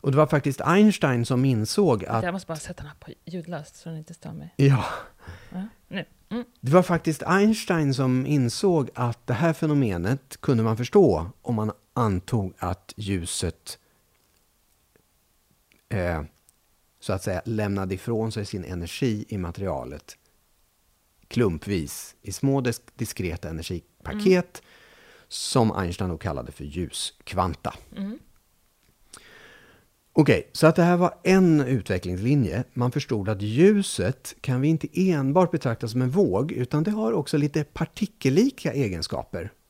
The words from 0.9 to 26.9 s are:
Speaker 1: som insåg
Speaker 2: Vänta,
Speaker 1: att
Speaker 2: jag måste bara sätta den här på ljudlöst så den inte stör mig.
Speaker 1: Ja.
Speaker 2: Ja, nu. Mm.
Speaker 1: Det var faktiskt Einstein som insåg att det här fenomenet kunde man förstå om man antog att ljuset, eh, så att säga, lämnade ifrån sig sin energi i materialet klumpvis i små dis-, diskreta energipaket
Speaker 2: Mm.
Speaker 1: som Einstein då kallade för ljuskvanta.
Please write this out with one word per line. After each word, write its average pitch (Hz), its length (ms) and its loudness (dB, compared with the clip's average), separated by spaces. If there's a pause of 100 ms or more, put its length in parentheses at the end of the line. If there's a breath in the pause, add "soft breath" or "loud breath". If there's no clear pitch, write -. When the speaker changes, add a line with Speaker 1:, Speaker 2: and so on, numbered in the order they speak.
Speaker 1:
som 127 180 2
insåg 127 540 2
Speaker 2:
Vänta, - 140 -6
Speaker 1:
att 113 120 0
Speaker 2:
jag 175 80 -2
måste 190 140 -8
bara 160 120 -10
sätta - 240 -14
den - 40 -14
här 147 140 -20
på - 120 -20 (120)
ljudlöst 165 520 -12
så - 120 -16
den 160 100 -10
inte 156 160 -16
stör - 180 -16
mig. 160 240 -14
Speaker 1:
Ja. 139 280 4 (680 loud breath)
Speaker 2:
Ja, 180 120 -8 (260)
nu. - 160 -8 (240)
Mm. 240 160 -8 (160)
Speaker 1:
Det 127 120 -2
var 180 100 8
faktiskt 165 400 -2
Einstein 180 720 2
som 131 320 0
insåg 147 680 2
att 120 320 -4
det 123 80 0
här 160 180 2
fenomenet 131 880 0
kunde 120 220 2
man 113 140 2
förstå 113 540 4 (120)
om 123 120 -4
man 107 180 -2 (200)
antog 101 640 0
att - 380 -8
ljuset, 95 840 -6 (2000)
eh, 87 340 -2 (760)
så - 120 -6
att 95 100 -4
säga, 92 220 -4
lämnade 101 500 -2
ifrån 110 380 -4
sig 104 140 -6
sin 92 180 -8
energi 104 640 -4
i 107 100 -6
materialet 82 760 -8 (1120)
klumpvis 92 960 -2
i 107 100 -12
små 139 280 0
dis-, 123 200 -4 (140)
diskreta 87 540 -8
energipaket 87 800 -8
Speaker 2:
Mm. 180 180 6 (840 soft breath)
Speaker 1:
som - 440 0
Einstein 90 380 -2
då 82 80 -6
kallade 67 340 -8
för - 120 -14
ljuskvanta. 82 1120 -6 (220)